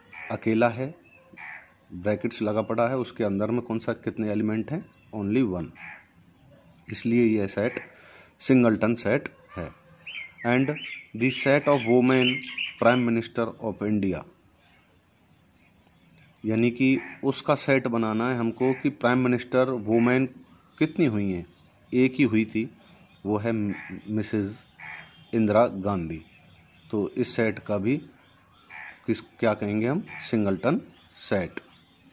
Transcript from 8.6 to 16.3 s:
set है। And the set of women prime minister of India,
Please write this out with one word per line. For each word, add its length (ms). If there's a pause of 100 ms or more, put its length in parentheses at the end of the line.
set 340 (300)
है। 120 (760)
And 300 (460)
the 100
set 360
of 100
women 560 (480)
prime 260
minister 380 (180)
of 240
India, 340 (2250)